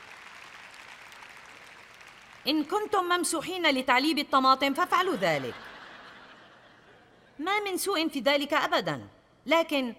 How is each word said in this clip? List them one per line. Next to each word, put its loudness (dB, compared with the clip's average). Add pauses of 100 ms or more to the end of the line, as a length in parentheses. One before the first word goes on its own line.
(2500)
إن 4
كنتم 0
ممسوحين 0
لتعليب 2
الطماطم 4
فافعلوا 0
ذلك. 0 (1900)
ما -2
من -2
سوء 0
في -4
ذلك 2
أبدًا، 0 (380)
لكن 0